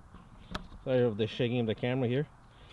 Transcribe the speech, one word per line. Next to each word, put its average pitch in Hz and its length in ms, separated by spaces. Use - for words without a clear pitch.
Sorry 127 200
of 110 140
the 107 100
shaking 123 320
of 117 80
the 107 80
camera 127 320
here. 135 200